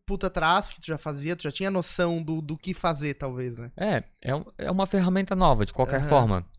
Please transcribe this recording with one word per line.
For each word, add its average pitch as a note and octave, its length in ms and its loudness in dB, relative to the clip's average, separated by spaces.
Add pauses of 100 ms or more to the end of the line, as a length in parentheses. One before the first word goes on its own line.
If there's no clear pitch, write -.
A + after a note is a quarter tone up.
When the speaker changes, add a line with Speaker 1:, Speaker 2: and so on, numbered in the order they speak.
Speaker 1:
puta F#3+ 240 -4
traço F3+ 440 2
que - 80 -18
tu - 60 -12
já D#3+ 100 -4
fazia, D3+ 400 -6
tu - 60 -10
já D3+ 80 -4
tinha F#3+ 200 -4
noção E3+ 500 0
do, D#3+ 200 -4
do D3+ 160 -8
que - 160 -8
fazer, D3+ 400 -2
talvez, B2+ 460 -8
né? A#2 180 -14
Speaker 2:
É, F#3 260 0 (180)
é B2+ 140 -2
um, D#3 80 -6 (140)
é - 120 -6
uma F#3+ 180 0
ferramenta F#3+ 480 2
nova, D#3+ 300 6
de - 60 -4
qualquer C3 300 0
Speaker 1:
Aham. D3 80 -2
Speaker 2:
forma. A2 360 4 (140)